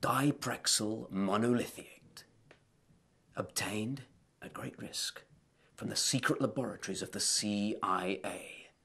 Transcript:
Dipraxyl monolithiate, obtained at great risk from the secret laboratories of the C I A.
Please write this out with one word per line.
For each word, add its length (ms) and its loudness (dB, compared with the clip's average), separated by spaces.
Dipraxyl 1080 2
monolithiate, 1120 0
obtained 680 -2
at 120 -14
great 240 -8
risk 460 -6
from 140 -6
the 60 -4
secret 440 2
laboratories 600 -2
of 100 -6
the 80 -6
C 640 2
I 420 0
A. 440 -8